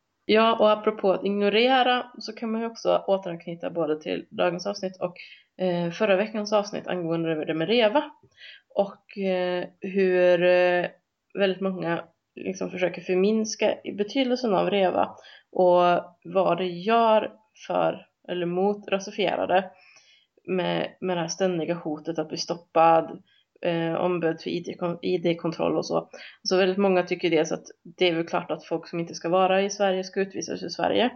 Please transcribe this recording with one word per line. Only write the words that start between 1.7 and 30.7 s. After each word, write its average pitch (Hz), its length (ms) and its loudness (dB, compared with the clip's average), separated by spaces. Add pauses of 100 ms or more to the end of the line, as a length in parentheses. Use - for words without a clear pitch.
så - 140 -14
kan 226 180 -6
man 220 100 -2
ju 233 60 -6
också 180 400 0
återanknyta 180 640 -4
både 156 320 -2
till 180 280 -6
dagens 180 380 -2
avsnitt 190 320 -8
och, 175 160 -6 (500)
eh, 175 260 -2
förra 196 240 2
veckans 208 380 -2
avsnitt 202 340 -2
angående 165 580 -2
det 160 80 -4
med 160 140 -2
Reva. 240 440 2 (640)
Och, - 420 -4
eh, 180 500 -2 (120)
hur, 180 640 4
eh, 180 420 4 (480)
väldigt 190 280 0
många 170 420 -2 (320)
liksom 190 360 -8
försöker 180 300 -4
förminska 208 800 0
i - 80 -8
betydelsen 240 640 -2
av 175 160 2
Reva 190 460 0 (360)
och 180 340 6 (380)
vad 175 340 2
det 185 100 -2
gör 220 640 2 (360)
för, 180 400 0 (200)
eller 180 180 -4
mot 196 420 -2
rasifierade 190 840 0 (760)
med, 175 540 -2
med 180 160 -2
det 170 40 -2
här 160 60 -4
ständiga 175 480 -2
hotet 165 440 -8
att 156 80 -4
bli 165 100 -10
stoppad, 165 880 2 (380)
eh, 165 320 -2
ombud 165 480 0
för - 80 -8
I 170 100 -4
D 175 200 -10
kon-, 175 220 -4
I 180 160 -2
D-kontroll 170 600 -2
och - 80 -4
så. 165 240 -4 (340)
Så 185 140 0
väldigt 185 200 2
många 190 260 2
tycker 180 260 -2
dels 165 220 2
att 170 140 -8 (180)
det 175 260 0
är 165 60 0
väl 165 120 -2
klart 170 240 -4
att 165 140 -8
folk 170 220 -6
som 170 120 -6
inte 170 140 -6
ska - 160 -8
vara 185 320 4
i 202 80 0
Sverige 190 340 0
ska 190 180 -4
utvisas 185 420 -6
ur 175 60 -8
Sverige. 202 460 2